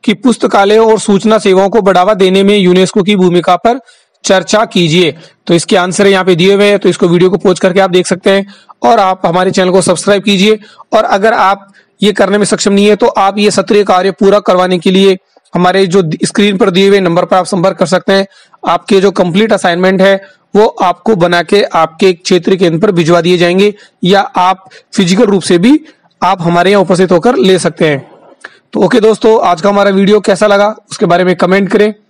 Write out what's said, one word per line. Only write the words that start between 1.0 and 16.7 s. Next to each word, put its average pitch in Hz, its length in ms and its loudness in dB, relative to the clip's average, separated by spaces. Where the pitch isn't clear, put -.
सेवाओं 196 300 0
को 208 140 0
बढ़ावा 185 320 2
देने 190 280 0
में 202 160 2
यूनेस्को 185 440 2
की 208 140 0
भूमिका 180 400 0
पर 240 240 -2
चर्चा 202 400 0
कीजिए। 175 500 -2
तो 175 80 0
इसके 180 220 -2
आंसर 185 300 0
यहाँ 190 180 0
पे 180 100 2
दिए 185 200 2
हुए 202 100 0
हैं, 202 140 0
तो 196 100 -2
इसको 175 200 -2
वीडियो 175 220 2
को 202 60 -2
पॉज 185 240 -2
करके 185 200 0
आप 190 100 0
देख 180 160 0
सकते 190 240 -2
हैं 196 240 -2
और 240 180 2
आप 185 260 -2
हमारे 185 240 0
चैनल 180 200 0
को 180 100 2
सब्सक्राइब 190 420 -2
कीजिए। 208 360 0
और 220 120 0
अगर 208 280 0
आप 196 400 -2
ये 202 100 2
करने 202 260 0
में 208 60 0
सक्षम 202 280 -2
नहीं 202 140 2
है 208 100 2
तो 240 100 -2
आप 202 320 -2
ये 208 120 0
सत्रीय 202 340 0
कार्य 190 260 0
पूरा 202 280 0
करवाने 185 400 0
के 190 120 -2
लिए 190 280 2
हमारे 180 320 0
जो 170 240 0
स्क्रीन 202 320 -2
पर 196 140 0